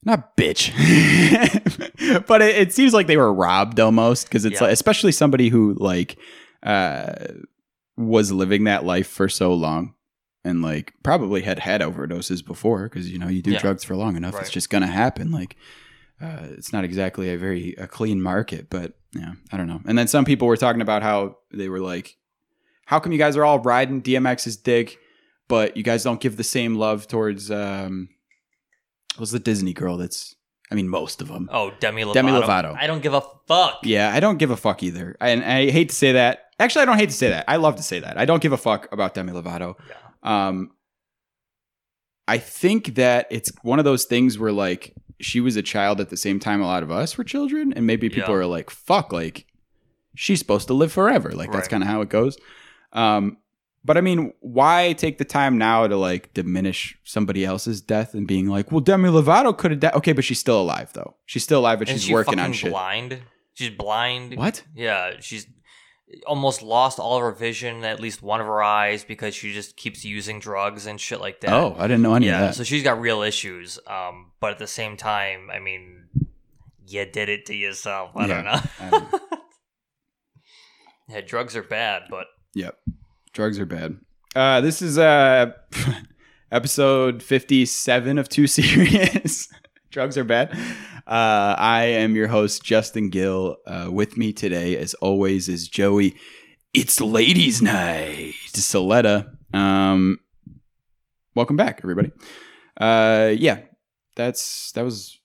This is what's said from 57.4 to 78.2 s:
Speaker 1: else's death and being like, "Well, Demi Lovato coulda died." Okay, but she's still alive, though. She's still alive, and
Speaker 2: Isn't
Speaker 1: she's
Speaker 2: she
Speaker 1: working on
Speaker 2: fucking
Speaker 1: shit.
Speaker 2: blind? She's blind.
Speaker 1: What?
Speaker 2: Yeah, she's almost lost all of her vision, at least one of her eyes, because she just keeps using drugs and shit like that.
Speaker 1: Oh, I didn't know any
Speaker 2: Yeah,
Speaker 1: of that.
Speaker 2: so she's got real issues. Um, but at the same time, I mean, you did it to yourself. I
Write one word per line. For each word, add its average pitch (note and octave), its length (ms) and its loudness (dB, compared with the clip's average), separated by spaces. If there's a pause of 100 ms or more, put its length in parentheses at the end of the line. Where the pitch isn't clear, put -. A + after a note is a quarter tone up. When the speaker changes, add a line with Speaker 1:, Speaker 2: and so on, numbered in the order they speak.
Speaker 1:
else's G2 360 -6
death A2 340 -2
and G2+ 120 -6
being F#2+ 220 0
like, G2+ 240 -2
"Well, D#3 80 2
Demi F#3 280 4
Lovato F3 480 4
coulda D#3 200 0
died." C#3+ 180 0
Okay, D#3 180 2
but C3+ 120 0
she's A#2+ 160 -4
still A2+ 200 2
alive, D#2+ 320 -4
though. - 220 -14 (100)
She's - 200 -6
still D3 160 4
alive, A#2 200 2
and A2 80 -4
Speaker 2:
Isn't C3 120 -4
Speaker 1:
she's F#2+ 80 -4
Speaker 2:
she G#2+ 60 0
Speaker 1:
working A2+ 200 2
on F2+ 120 -2
Speaker 2:
fucking F2+ 80 -4
Speaker 1:
shit. G2 180 -4
Speaker 2:
blind? G#2+ 460 -6 (360)
She's B2 160 -8
blind. A#2+ 680 -6
Speaker 1:
What? F3 260 -4 (120)
Speaker 2:
Yeah, G2+ 460 -4
she's A2 260 -14 (800)
almost C#3 360 -2
lost B2 360 0
all A#2+ 180 -2
of B2+ 60 0
her A#2 100 -2
vision, A#2 520 -8
at A2 160 -6
least A2 220 -10
one G#2 180 -4
of A2 60 -6
her G#2+ 160 0
eyes, G#2 420 0
because G#2+ 300 -10
she G#2 180 -12
just G2+ 240 -14
keeps - 300 -14
using G#2 340 -10
drugs G#2 460 -8
and G#2 120 -12
shit G#2 220 -10
like F#2+ 220 -12
that. F#2+ 100 0
Speaker 1:
Oh, B2 260 2
I E2+ 80 -4
didn't A#2 140 2
know A2+ 140 4
any A#2+ 140 4
Speaker 2:
Yeah, G2 80 0
Speaker 1:
of F#2+ 40 0
that. G2 140 0
Speaker 2:
so A#2+ 100 -8
she's C#3 180 -2
got B2+ 160 0
real A2+ 220 -2
issues. F#2 680 -6
Um, F2+ 540 -12
but G#2+ 120 -4
at G#2 60 -12
the G#2+ 80 -12
same G#2+ 300 -10
time, G2 560 -6
I G2 60 -10
mean, F2+ 480 -14 (800)
you G2 180 -8
did G2+ 240 -6
it G#2 180 -4
to G#2 80 -12
yourself. G2 640 -8
I G2+ 100 -4